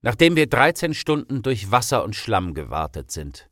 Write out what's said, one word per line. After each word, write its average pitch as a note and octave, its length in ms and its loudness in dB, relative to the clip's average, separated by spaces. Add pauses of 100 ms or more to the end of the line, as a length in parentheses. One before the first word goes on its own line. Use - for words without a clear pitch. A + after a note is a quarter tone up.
Nachdem E3 340 4
wir D3+ 100 4
dreizehn D3+ 480 2
Stunden C#3+ 480 -4
durch G#2+ 280 -4
Wasser A#2+ 340 2
und G#2 120 -8
Schlamm F#2 380 -2
gewartet D2 560 -6
sind. D2 420 -12